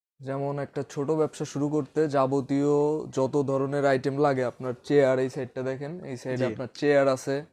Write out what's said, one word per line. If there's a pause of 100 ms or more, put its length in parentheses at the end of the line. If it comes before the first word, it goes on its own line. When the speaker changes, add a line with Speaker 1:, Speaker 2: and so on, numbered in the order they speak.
(220)
Speaker 1:
যেমন
একটা
ছোট
ব্যবসা
শুরু
করতে
যাবতীয়
যত
ধরনের
আইটেম
লাগে,
আপনার (100)
চেয়ার,
এই
সাইডটা
দেখেন,
এই
সাইডে
Speaker 2:
জি।
Speaker 1:
আপনার
চেয়ার
আছে,